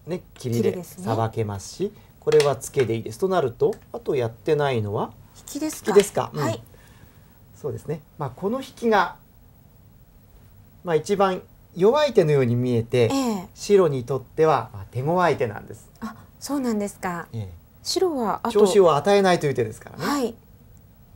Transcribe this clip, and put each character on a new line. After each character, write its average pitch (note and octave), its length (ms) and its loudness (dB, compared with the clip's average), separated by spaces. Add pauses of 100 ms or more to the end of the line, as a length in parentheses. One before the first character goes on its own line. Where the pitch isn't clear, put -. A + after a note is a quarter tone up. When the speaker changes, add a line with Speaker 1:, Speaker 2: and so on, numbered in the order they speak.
Speaker 1:
う D3+ 60 -8
ね、 F3 100 -6 (140)
切 - 140 -8
り A#2 60 0
で A#2 60 2
Speaker 2:
切 - 80 2
り - 60 -4
で F3+ 80 -10
す - 160 -18
ね。 F3+ 60 -10
Speaker 1:
さ A2+ 100 0
ば A2 160 0
け A2+ 120 -4
ま G2+ 160 -6
す - 140 -16
し、 G3+ 180 -6 (280)
こ - 100 -4
れ D3+ 160 6
は C#3 100 2
付 - 260 -4
け B2 40 4
で A2 100 -2
い A2+ 40 -4
い A2 40 -10
で - 100 -10
す。 - 60 -18
と F#3+ 100 0
な F#3 120 0
る B2 100 -2
と、 D#3 220 0 (200)
あ A#3+ 60 -10
と G3+ 160 -4
や A#2+ 120 -2
っ A2+ 40 -6
て - 240 -2
な C#3+ 160 0
い A2+ 120 -2
の G2+ 100 -6
は、 F#3+ 200 -6 (240)
Speaker 2:
引 - 80 -20
き - 140 -12
で D#4 100 -6
す - 140 -14
か？ - 80 -4
Speaker 1:
引 F#3+ 40 4
き - 20 10
で G3+ 60 8
す - 100 -4
か？ B2 200 -4
う D3+ 40 -6
ん。 D3+ 40 -4
Speaker 2:
は D#4 80 0
い。 - 120 -6 (920)
Speaker 1:
そ - 140 -10
う - 20 -8
で A#2 60 -8
す - 100 -16
ね。 D3+ 140 -8 (160)
ま D3 100 -8
あ、 - 20 -6
こ F#3+ 200 -8
の B3 100 -4
引 C4+ 60 -10 (100)
き A#3 140 -2
が、 G3 260 2 (1700)
ま F3+ 100 -4
あ、 - 20 2
一 F#3+ 200 0
番 F#3+ 260 2 (340)
弱 A#3+ 300 4
い C#4 80 -2
手 F3+ 120 6
の D3+ 60 2
よ C#3+ 100 4
う B2+ 40 2
に A#2+ 100 0
見 B2 180 0
え A2+ 100 0
て、 A#2 280 2
Speaker 2:
え - 20 0
え。 B3 400 -2
Speaker 1:
白 F#3+ 340 4
に C3+ 160 -2
と C3 160 -4
っ - 20 -12
て - 240 0
は、 C#3+ 280 2
ま G2+ 80 -14
あ、 - 100 -14
手 B2 100 -6
強 E3+ 280 2
い C3 80 0
手 B2 100 -2
な G#2 120 -10
ん - 80 -18
で - 60 -16
す。 - 160 -20 (120)
Speaker 2:
あ、 A3 140 -12 (240)
そ - 160 -8
う D4 40 -2
な B3 140 -2
ん G#3 60 -2
で G3+ 80 -4
す - 120 -14
か。 F3+ 320 -8
Speaker 1:
え G2+ 180 -10
え。 F2 40 -18 (300)
Speaker 2:
白 F4+ 320 -2
は A3 280 -4
あ A#3 80 -2
と G#3 80 2
Speaker 1:
調 G#3 80 6
子 F#3+ 120 4
を E3+ 160 8
与 G3+ 220 4
え G3+ 60 4
な F#3 100 6
い E3 60 2
と D3+ 80 -2
い - 20 2
う C3+ 60 -2
手 B2 80 0
で G#2+ 100 -6
す - 80 -18
か - 80 -20
ら - 80 -18
ね。 C#3 80 -6
Speaker 2:
は C#4 160 -2
い。 A#3 140 -4 (800)